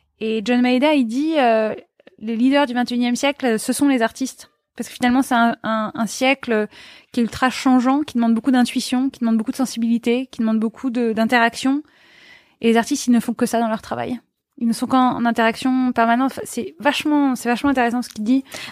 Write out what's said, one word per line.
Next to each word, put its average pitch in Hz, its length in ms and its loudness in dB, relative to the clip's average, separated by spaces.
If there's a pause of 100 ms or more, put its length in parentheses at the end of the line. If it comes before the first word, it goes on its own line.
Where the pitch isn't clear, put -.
(200)
Et 220 240 -2
John 247 180 2
Maeda, 254 340 4
il 262 100 4
dit, 285 320 -2
euh, 220 360 2 (440)
les 226 180 -6
leaders 269 300 4
du 240 80 -4
vingt 240 180 -2
et 240 40 -4
unième 240 200 0
siècle, 269 420 0
ce 254 140 -4
sont 285 160 2
les 262 140 2
artistes. - 500 -6 (240)
Parce - 120 -10
que - 80 -18
finalement, 247 260 2
c'est 262 140 -2
un, 233 280 2
un, - 300 -4
un 226 120 -4
siècle 240 640 -2 (440)
qui - 80 -4
est 233 40 2
ultra 247 260 -2
changeant, 262 520 2
qui - 140 -6
demande 233 180 2
beaucoup 226 180 0
d'intuition, 254 580 0
qui - 100 -10
demande 226 160 0
beaucoup 220 160 -2
de - 60 -10
sensibilité, 233 720 0
qui - 120 -10
demande 220 200 0
beaucoup 226 300 -4
de, 233 220 0
d'interaction. 233 720 0 (800)
Et 226 60 0
les 226 100 4
artistes, 240 300 -2
ils 247 40 4
ne 233 80 4
font 226 140 -2
que 240 120 -2
ça 233 140 0
dans 233 80 0
leur 220 140 -4
travail. 240 400 -6 (360)
Ils 240 100 -2
ne 226 60 0
sont - 140 -6
qu'en, 254 280 2
en 240 100 -2
interaction 240 640 0
permanente. 240 400 2
Enfin, - 140 -10
c'est - 340 -10
vachement, 285 560 2
c'est - 140 -4
vachement 269 220 0
intéressant 247 300 0
ce - 60 -8
qu'il 214 160 -10
dit. 262 220 2 (260)